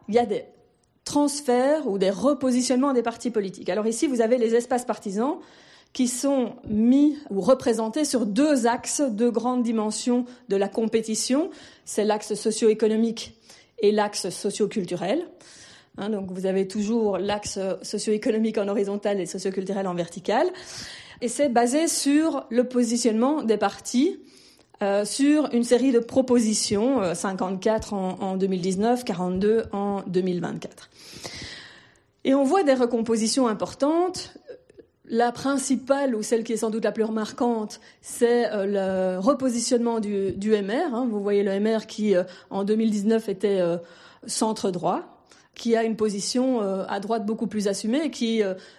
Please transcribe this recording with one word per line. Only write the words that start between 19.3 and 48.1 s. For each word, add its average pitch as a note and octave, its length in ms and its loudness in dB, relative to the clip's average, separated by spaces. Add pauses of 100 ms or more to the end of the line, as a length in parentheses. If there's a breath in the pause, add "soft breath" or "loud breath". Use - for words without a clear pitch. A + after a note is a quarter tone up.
en F3 60 -4
vertical. G3+ 520 -2 (760 loud breath)
Et B3 60 0
c'est C#4+ 200 2
basé B3 400 2
sur D4+ 600 2
le A#3+ 140 2
positionnement B3 800 2
des A3 140 2
partis, B3 640 0 (640 loud breath)
euh, G3+ 220 2
sur C#4+ 480 2
une A#3+ 120 4
série B3 280 4
de A#3 60 6
propositions, A#3 1040 2
euh, E3+ 120 0
cinquante-quatre F#3+ 800 -2
en, F#3 280 -4
en F#3+ 160 -2
deux F#3+ 100 0
mille F#3 160 0
dix-neuf, G#3+ 420 0
quarante-deux F#3+ 680 0
en G3+ 340 -4
deux F#3 160 0
mille F3+ 180 -2
vingt-quatre. - 480 -10 (1400 loud breath)
Et C4+ 100 4
on C#4 100 4
voit F4+ 180 4
des C#4 120 4
recompositions A#3 720 2
importantes. D#4 840 -2 (800)
La A#3 200 2
principale, C4+ 800 0
ou G#3+ 80 -2
celle A3+ 220 0
qui A#3 80 -6
est A3 60 0
sans A3+ 120 -2
doute A3 140 -4
la G#3 80 0
plus A3 100 -2
remarquante, G#3+ 760 -4 (200 loud breath)
c'est, A#3+ 520 0
euh, F#3+ 640 -2
le - 20 -6
repositionnement A#3 800 0
du, G3+ 320 -2
du G#3 220 -2
M G3+ 160 0
R, C#4 240 -2
hein. B3 160 -2
Vous G#3 100 -2
voyez G3+ 220 2
le G3+ 80 0
M G3+ 160 0
R A3 200 -2
qui, G#3 280 0
euh, F3+ 80 2 (260 loud breath)
en G3 140 -4
deux G#3+ 140 0
mille A3 140 2
dix-neuf, A3 380 0
était, G3 320 0
euh, E3+ 160 0 (500 loud breath)
centre A3 440 -2
droit, F3 540 -4 (300 soft breath)
qui A3+ 220 0
a A3+ 60 4
une A3+ 140 0
position, A3 640 0
euh, F#3+ 260 -2
à G3+ 120 -4
droite G#3 260 -2
beaucoup A3 220 -2
plus G#3 180 -2
assumée A3 380 0
et C#4+ 60 -2